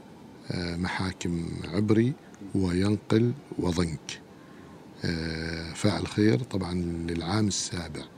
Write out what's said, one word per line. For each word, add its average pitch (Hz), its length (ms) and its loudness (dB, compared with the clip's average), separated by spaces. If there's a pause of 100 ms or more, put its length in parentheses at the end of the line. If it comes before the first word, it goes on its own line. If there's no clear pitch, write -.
(500)
آه، 87 260 -4
محاكم 87 680 -2 (180)
عبري 107 480 4 (420)
وينقل 101 800 4 (260)
وضنك. 85 600 -2 (840)
آه، 82 680 -4
فاعل 90 340 0
خير 107 320 6
طبعًا 92 360 -4 (340)
للعام 85 400 0
السابع 78 540 -4 (160)